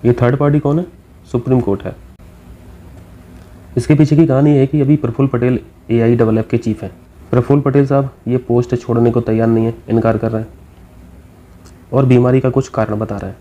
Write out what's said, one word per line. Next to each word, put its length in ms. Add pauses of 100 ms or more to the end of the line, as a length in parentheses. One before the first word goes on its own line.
ये 80
third 240
party 220
कौन 200
है? 60 (460)
Supreme 300
Court 220
है। 120 (1800)
इसके 180
पीछे 200
की 120
कहानी 240
है 160
कि 140
अभी 160
प्रफुल्ल 320
पटेल 300 (320)
एआईएफएफ 580
के 80
chief 260
हैं। 80 (400)
प्रफुल्ल 300
पटेल 240
साहब 240 (180)
ये 120
post 360
छोड़ने 360
को 100
तैयार 260
नहीं 180
है, 80 (160)
इनकार 280
कर 140
रहे 100
हैं 80 (1400)
और 120
बीमारी 340
का 100
कुछ 200
कारण 300
बता 180
रहे 140
हैं। 100